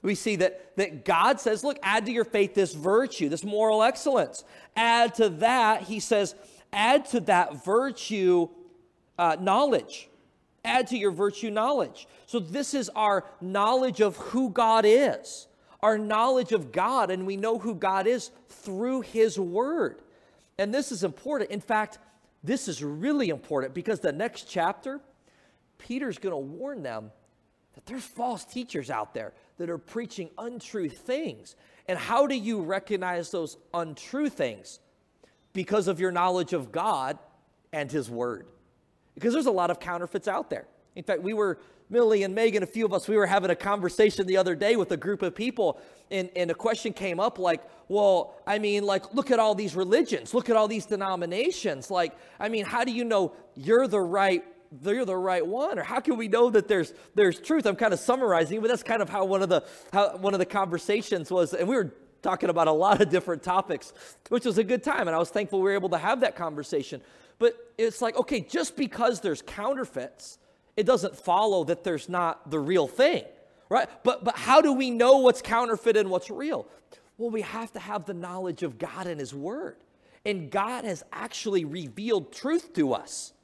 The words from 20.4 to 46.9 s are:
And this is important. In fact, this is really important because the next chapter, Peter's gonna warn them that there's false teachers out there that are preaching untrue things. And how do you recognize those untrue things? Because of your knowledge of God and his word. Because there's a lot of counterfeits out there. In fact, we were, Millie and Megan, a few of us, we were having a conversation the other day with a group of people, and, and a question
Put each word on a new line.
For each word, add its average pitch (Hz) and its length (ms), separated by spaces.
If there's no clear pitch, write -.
And 202 160
this 277 180
is 185 120
important. 226 460
In 208 100
fact, 214 380
this 214 240
is 143 160
really 190 460
important 135 440
because 175 260
the 170 120
next 214 380
chapter, 226 500
Peter's 254 420
gonna 180 200
warn 170 440
them 110 280
that - 140
there's 240 160
false 233 420
teachers 165 460
out 110 240
there 110 180
that 170 120
are 170 80
preaching 196 600
untrue 220 520
things. 247 680
And 185 100
how 233 300
do 269 80
you 220 260
recognize 180 680
those 165 260
untrue 170 560
things? 113 500
Because 190 340
of 180 120
your 185 120
knowledge 180 420
of 131 180
God 160 460
and 147 180
his 131 180
word. 120 360
Because 233 200
there's 294 120
a 262 60
lot 180 180
of 170 100
counterfeits 175 480
out 185 220
there. - 180
In 135 80
fact, 185 180
we 196 120
were, 208 260
Millie 220 340
and 190 100
Megan, 208 300
a - 20
few 220 200
of 190 80
us, 180 140
we 214 100
were 202 80
having 185 240
a 170 60
conversation 196 720
the 185 120
other 185 180
day 208 220
with 190 140
a 170 60
group 190 240
of 180 140
people, 208 440
and, 185 260
and 175 140
a 165 40
question 220 400